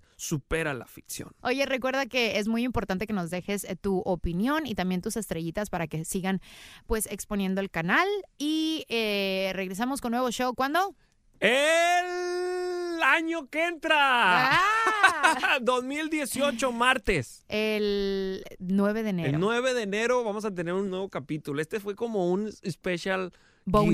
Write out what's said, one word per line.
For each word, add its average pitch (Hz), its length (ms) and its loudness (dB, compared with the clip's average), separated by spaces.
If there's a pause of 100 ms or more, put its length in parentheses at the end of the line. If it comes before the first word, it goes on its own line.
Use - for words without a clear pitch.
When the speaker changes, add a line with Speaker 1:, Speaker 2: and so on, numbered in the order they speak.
(160)
Speaker 1:
supera 156 580 -4
la 120 120 -10
ficción. - 460 -14 (100)
Speaker 2:
Oye, 269 260 0
recuerda 262 400 0
que 233 320 0
es 208 80 0
muy 226 160 0
importante 214 420 -2
que 214 80 -6
nos 170 160 -2
dejes, 180 340 -4
eh, 180 120 -8
tu 190 300 0
opinión 196 600 0
y 233 80 -4
también 185 280 0
tus 220 160 -4
estrellitas 165 520 -4
para 170 180 -2
que 156 160 -6
sigan, 185 380 -2 (460)
pues, 220 240 -2
exponiendo 190 500 -2
el 196 80 -4
canal. 208 380 2 (320)
Y, 311 500 -2
eh, 196 640 0
regresamos 190 480 -4
con 240 100 -4
nuevo 247 200 0
show. 254 240 -2
¿Cuándo? 320 400 0 (440)
Speaker 1:
El 349 1600 0
año 320 460 2
que 320 180 0
entra. 269 880 4
Speaker 2:
Ah. 370 1080 4
Speaker 1:
<laughs> - 0 -
Dos 247 220 2
mil 294 260 -4
dieciocho, 277 640 0
martes. 240 760 0
Speaker 2:
El 202 960 -2 (160)
nueve 202 440 2
de 214 60 -2
enero. 170 200 0
Speaker 1:
El 147 100 2
nueve 240 340 2
de 240 100 -2
enero 233 400 0
vamos 208 220 -4
a 214 80 -4
tener 170 200 -4
un 196 160 -2
nuevo 185 200 -6
capítulo. 151 520 -6
Este 180 180 -6
fue 202 160 -8
como 202 360 0
un 208 200 0
special 185 800 -4 (340)
Speaker 2:
Bonus. 208 280 6